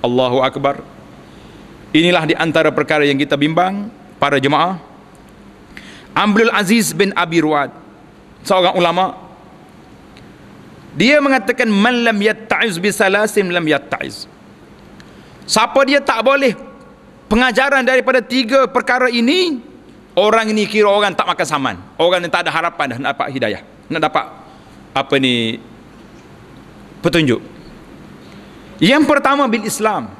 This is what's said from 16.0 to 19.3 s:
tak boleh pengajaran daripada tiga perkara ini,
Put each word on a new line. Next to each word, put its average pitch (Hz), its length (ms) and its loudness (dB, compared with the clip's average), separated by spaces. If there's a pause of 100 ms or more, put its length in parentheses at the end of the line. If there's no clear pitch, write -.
tak 226 240 4
boleh 269 320 2 (720)
pengajaran 254 560 2
daripada 262 400 2
tiga 254 400 2
perkara 254 480 0
ini, 269 480 0 (560)